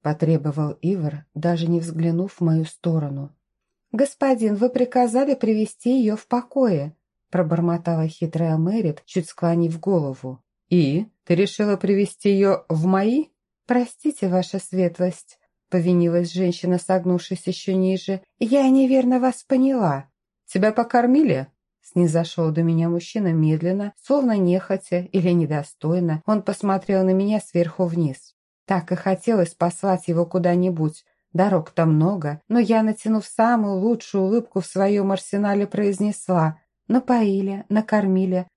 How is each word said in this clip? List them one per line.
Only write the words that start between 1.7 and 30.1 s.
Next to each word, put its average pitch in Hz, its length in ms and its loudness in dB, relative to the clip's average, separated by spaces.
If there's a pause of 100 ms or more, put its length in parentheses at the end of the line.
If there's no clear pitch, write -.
взглянув 165 540 -2
в - 80 -8
мою 160 240 2
сторону. 147 680 -6 (560)
«Господин, 226 640 0
вы 233 140 0
приказали 247 680 2
привести 220 640 0
её 214 160 2
в - 120 -14
покое», 226 680 -2 (340)
пробормотала 170 760 0
хитрая 160 500 -2
Мэрит, 175 480 -2
чуть 170 240 -6
склонив 170 500 0
голову. 139 640 -4 (260)
«И? 170 380 2 (160)
Ты 175 120 0
решила 202 400 0
привести 196 540 0
её 196 400 2
в 160 180 0
мои?» 214 380 2 (420)
«Простите, 240 600 -2
ваша 185 280 -2
светлость», 180 800 -4 (320)
повинилась 175 640 2
женщина, 180 460 0
согнувшись 180 680 -2
ещё 185 300 -4
ниже. 190 460 -2 (180)
«Я 262 300 2
неверно 262 500 4
вас 254 240 -2
поняла». 247 680 0 (360)
«Тебя 208 260 0
покормили?» 240 760 2 (340)
Снизошёл 165 680 0
до 160 100 -2
меня 165 280 0
мужчина 170 440 -2
медленно, 170 680 0
словно 262 360 0
нехотя 185 640 0 (120)
или 180 200 2
недостойно. 156 960 -2
Он 214 160 0
посмотрел 190 600 -2
на 185 80 2
меня 202 280 0
сверху 170 460 -2
вниз. 165 500 -4 (300)
Так 180 260 -2
и 185 40 0
хотелось 190 580 0
послать 180 540 -2
его 170 180 0